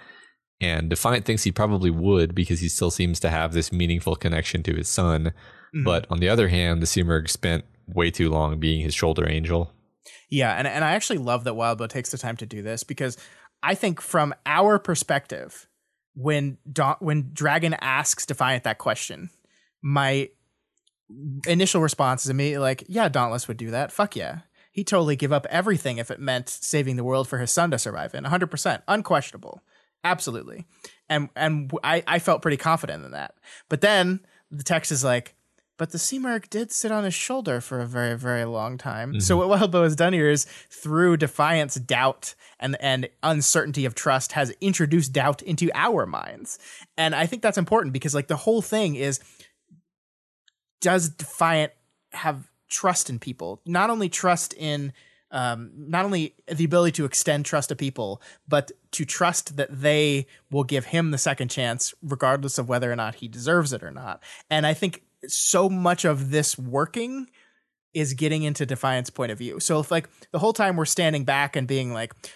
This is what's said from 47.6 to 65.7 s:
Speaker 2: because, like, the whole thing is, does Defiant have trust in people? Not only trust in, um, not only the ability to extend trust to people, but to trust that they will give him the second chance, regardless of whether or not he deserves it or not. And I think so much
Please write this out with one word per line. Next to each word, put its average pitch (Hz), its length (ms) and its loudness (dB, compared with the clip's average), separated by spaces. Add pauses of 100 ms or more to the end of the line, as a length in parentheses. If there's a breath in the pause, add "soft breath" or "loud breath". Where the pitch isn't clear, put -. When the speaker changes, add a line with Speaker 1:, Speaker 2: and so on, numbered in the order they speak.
Speaker 2:
because, 135 240 -2
like, 139 100 -2
the 156 100 -2
whole 220 260 2
thing 202 340 0
is, 135 240 -2 (1600 loud breath)
does 180 280 2
Defiant 156 640 0 (400)
have 139 360 -6 (200)
trust - 420 0
in 120 80 -6
people? 101 480 -10
Not 180 240 2
only 220 180 0
trust 175 460 0
in, 147 380 -6 (380 soft breath)
um, 120 460 -4
not 160 280 -2
only 185 300 -2 (120)
the 165 180 0
ability 175 280 4
to 156 120 -2
extend 143 400 0
trust 143 260 -2
to 143 60 -6
people, 117 440 -6 (260 loud breath)
but 147 260 0 (200)
to 160 120 -4
trust 170 520 -2
that 139 120 -2 (120)
they 147 460 4 (240 soft breath)
will 143 140 2
give 131 220 -2
him 165 240 0
the 139 80 0
second 131 320 0
chance, 123 520 -4
regardless 139 560 0
of 120 100 -2
whether 123 220 0
or 120 60 -2
not 113 200 -4
he 120 120 -12
deserves 139 440 0
it 113 100 -6
or 80 80 -12
not. 98 320 -12 (280 loud breath)
And 156 160 2
I 156 80 2
think 175 280 -4 (240)
so 190 420 2
much 175 360 2